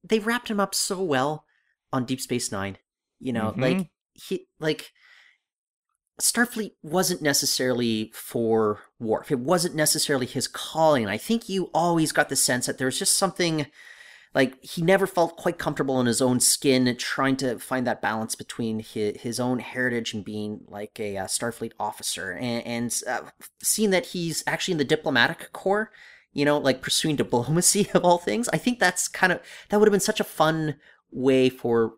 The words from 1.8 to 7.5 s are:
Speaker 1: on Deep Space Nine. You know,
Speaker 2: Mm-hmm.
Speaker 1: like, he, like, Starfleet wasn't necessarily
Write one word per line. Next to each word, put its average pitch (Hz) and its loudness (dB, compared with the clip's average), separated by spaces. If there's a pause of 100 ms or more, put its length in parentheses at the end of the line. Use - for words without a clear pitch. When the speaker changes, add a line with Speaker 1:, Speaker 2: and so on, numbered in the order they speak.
Speaker 1:
on 127 0
Deep 131 -4
Space - -4
Nine. 98 -4 (420)
You 127 -6
know, 110 -2
Speaker 2:
Mm-hmm. - -4
Speaker 1:
like, 175 0 (240)
he, - -8 (120)
like, 156 -4 (1300)
Starfleet 226 -2 (100)
wasn't 170 0
necessarily 127 0